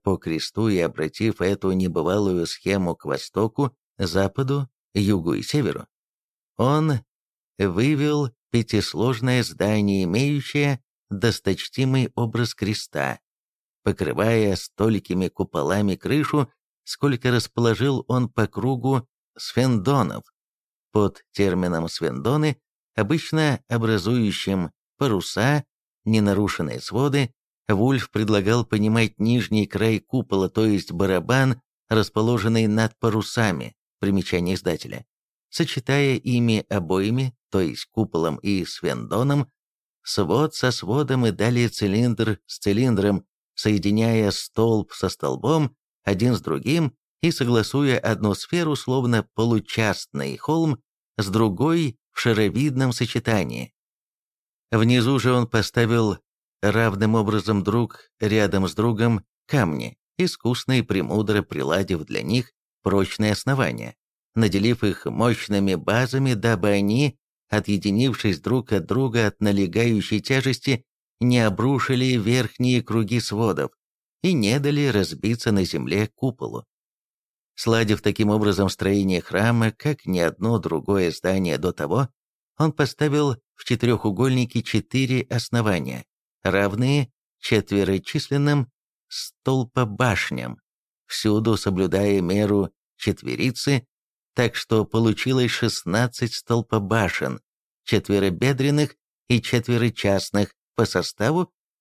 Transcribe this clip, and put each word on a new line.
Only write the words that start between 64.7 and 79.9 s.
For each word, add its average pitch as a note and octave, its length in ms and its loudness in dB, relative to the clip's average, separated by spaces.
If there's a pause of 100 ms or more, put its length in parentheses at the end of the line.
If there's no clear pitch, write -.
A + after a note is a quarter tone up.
их G2 240 -2
мощными G2 720 0
базами, B2+ 580 0
дабы G#2 360 0
они, G#2 480 0 (300)
отъединившись G#2 920 0
друг A#2 320 -2
от F#2 140 0
друга A#2 420 0
от - 120 -6
налегающей G2+ 800 0
тяжести, C3 640 -2 (360)
не B2 180 4
обрушили B2 800 2
верхние B2 640 0
круги A2+ 380 -2
сводов G2+ 500 -2 (520)
и F#3 100 2
не A#2 260 2
дали D3 300 0
разбиться G#2+ 640 -2
на G2 120 2
земле E2+ 440 -2
куполу. C2 580 -8 (880)
Сладив A2+ 460 2
таким G#2 280 0
образом G#2 380 2
строение F#2+ 520 0
храма, A2+ 500 2
как - 360 -4